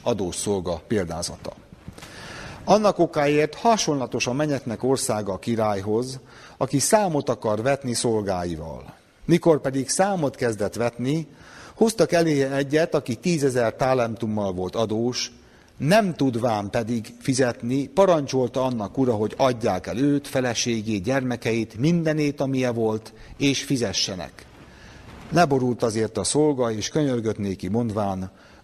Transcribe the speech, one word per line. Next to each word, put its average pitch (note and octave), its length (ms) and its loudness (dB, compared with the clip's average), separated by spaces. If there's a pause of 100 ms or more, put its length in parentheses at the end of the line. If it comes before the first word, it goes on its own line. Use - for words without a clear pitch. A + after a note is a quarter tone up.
adószolga F#2 840 -2
példázata. F2 680 -4 (1080)
Annak G3+ 360 4
okáért D3+ 560 2
hasonlatos C#3+ 720 0
a B2 60 -2
mennyeknek C3+ 500 -2
országa G#2+ 500 0
a F#2 60 -6
királyhoz, A2 800 -2 (380)
aki C#3 220 0
számot E3+ 500 2
akar A2 320 0
vetni C3 320 0
szolgáival. F2 1000 -2 (320)
Mikor D#3+ 360 4
pedig C3+ 280 -2
számot F#3 460 0
kezdett G#2 380 -2
vetni, B2 540 -2 (480)
hoztak A3 360 2
eléje D3+ 400 2
egyet, C#3+ 420 0
aki C#3 220 -2
tízezer B2+ 600 0
talentummal A2+ 800 0
volt F2+ 220 -4
adós, A2+ 560 -2 (460)
nem F#3 360 2
tudván A2+ 560 0
pedig A#2 500 -4
fizetni, B2+ 680 0
parancsolta C3+ 760 2
annak A#2 340 -4
ura, B2+ 160 4
hogy G#2+ 240 0
adják A2 500 2
el F2+ 100 -4
őt, C#3+ 300 2
feleségét, A2+ 760 -2
gyermekeit, A#2+ 720 -2
mindenét, D3+ 640 2
amije C3 300 0
volt, A2 420 -2 (240)
és C#3 260 0
fizessenek. G2 840 -4 (840)
Leborult C3+ 520 2
azért A2 340 0
a G2 60 0
szolga, C#3 480 2
és A2 180 -4
könyörgött B2 480 0
néki, F#2+ 300 -4
mondván: G2 640 -2 (320)